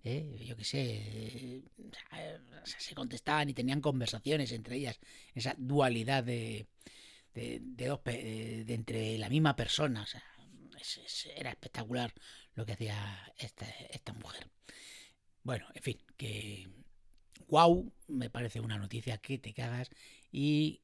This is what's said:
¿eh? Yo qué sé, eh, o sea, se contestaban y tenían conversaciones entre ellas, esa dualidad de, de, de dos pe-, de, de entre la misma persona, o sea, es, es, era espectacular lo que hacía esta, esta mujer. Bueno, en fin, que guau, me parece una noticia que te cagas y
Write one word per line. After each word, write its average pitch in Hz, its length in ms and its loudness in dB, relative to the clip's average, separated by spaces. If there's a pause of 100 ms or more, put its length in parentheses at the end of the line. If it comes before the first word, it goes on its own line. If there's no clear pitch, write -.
¿eh? 135 440 -4
Yo 120 100 -6
qué 104 80 -10
sé, 139 160 0
eh, 113 800 -6 (160)
o - 840 -14
sea, - 160 -10
se - 140 -8
contestaban 147 560 2
y - 20 -4
tenían 131 300 2
conversaciones 131 720 2
entre 113 240 -6
ellas, 131 220 -4 (360)
esa 120 240 0
dualidad 127 680 4
de, 113 440 -2 (640)
de, 120 260 -4
de 123 260 -6
dos 139 120 0
pe-, - 140 -2
de, 113 520 -4
de 117 100 -2
entre 110 440 0
la 107 100 -2
misma 147 280 6
persona, 127 480 2
o - 20 -8
sea, - 180 -12 (560)
es, - 240 -8
es, - 320 -8
era 135 140 -6
espectacular 120 640 -4 (400)
lo 110 100 -4
que 107 80 -4
hacía 101 640 -4
esta, - 320 -8 (220)
esta - 240 -10
mujer. - 340 -12 (960)
Bueno, 127 320 -2
en - 80 -14
fin, - 160 -2 (200)
que 104 500 -6 (800)
guau, 170 460 10 (140)
me 127 200 0
parece 120 320 -2
una 113 160 -2
noticia 110 400 -4
que 131 220 -4
te 107 160 -10
cagas 123 340 -2 (420)
y 147 540 4